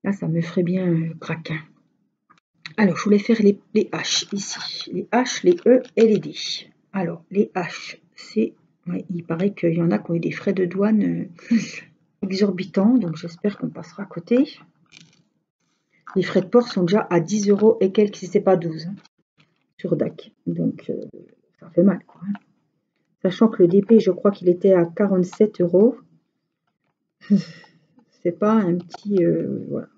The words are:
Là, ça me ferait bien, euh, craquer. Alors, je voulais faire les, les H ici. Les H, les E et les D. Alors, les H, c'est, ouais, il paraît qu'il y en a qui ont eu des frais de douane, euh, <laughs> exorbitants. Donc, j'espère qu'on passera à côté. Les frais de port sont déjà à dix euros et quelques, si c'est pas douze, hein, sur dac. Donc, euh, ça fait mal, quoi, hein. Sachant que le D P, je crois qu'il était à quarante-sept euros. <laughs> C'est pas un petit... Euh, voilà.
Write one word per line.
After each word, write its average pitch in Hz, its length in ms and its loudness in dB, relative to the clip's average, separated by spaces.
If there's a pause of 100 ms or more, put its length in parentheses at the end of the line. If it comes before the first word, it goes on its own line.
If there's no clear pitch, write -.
Là, 196 80 -4
ça 185 160 -6
me 165 140 -2
ferait 175 220 -2
bien, 180 240 -2
euh, 165 340 -2
craquer. 160 380 -8 (1160)
Alors, 190 200 2
je - 60 -8
voulais 208 160 4
faire 226 200 0
les, 202 200 4 (160)
les 214 160 2
H - 420 -6
ici. - 580 -12
Les 180 200 -6
H, 254 340 -2
les 175 120 6 (100)
E 247 160 6 (120)
et 220 120 6
les 214 100 4
D. 151 160 -6 (600)
Alors, 170 360 -6
les 202 240 0
H, - 460 -10 (160)
c'est, - 380 -4 (340)
ouais, 180 240 -8
il 170 120 -8
paraît 185 300 -4
qu'il 165 220 -2
y 170 80 -2
en 170 80 2
a 208 80 0
qui - 100 -12
ont 170 60 -2
eu 170 40 -2
des 165 120 -4
frais 190 220 -4
de 185 120 0
douane, 190 640 -2 (220)
euh, 233 40 2
<laughs> - 680 -8
exorbitants. 196 760 0
Donc, 170 200 -2
j'espère 175 420 -8
qu'on 156 100 -6
passera - 340 -16
à - 40 -10
côté. 247 500 -2 (1600)
Les 185 80 0
frais 185 180 0
de 185 60 -8
port 240 200 4
sont 185 160 -2
déjà 196 260 0
à 175 100 2
dix 196 300 -2
euros 208 320 4
et 190 100 2
quelques, 202 260 0
si 180 100 -14
c'est 185 140 0
pas 190 140 4
douze, 160 320 -6
hein, 196 80 -10 (840)
sur - 160 -2
dac. - 360 -6 (140)
Donc, - 460 -4
euh, - 100 -8 (580)
ça 175 120 -20
fait 170 100 2
mal, 185 240 2
quoi, - 220 -20
hein. 202 60 -6 (880)
Sachant 190 260 2
que 220 160 4
le 175 40 6
D 196 140 6
P, 226 180 6
je 190 120 2
crois 196 200 0
qu'il 180 180 0
était 190 240 4
à 175 120 6
quarante-sept 190 760 0
euros. 185 360 4 (1200)
<laughs> - 80 -20 (920)
C'est 170 160 -4
pas 214 160 2
un 180 240 2
petit... 190 460 -2
Euh, 165 460 -2
voilà. 143 280 -8